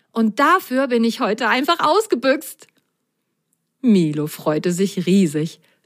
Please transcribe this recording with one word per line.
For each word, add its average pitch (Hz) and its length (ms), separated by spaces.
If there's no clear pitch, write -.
und 226 280
dafür 277 480
bin 240 160
ich 226 160
heute 226 280
einfach 277 320
ausgebüxt.“ 302 880
Milo 160 440
freute 156 460
sich 185 340
riesig, 170 540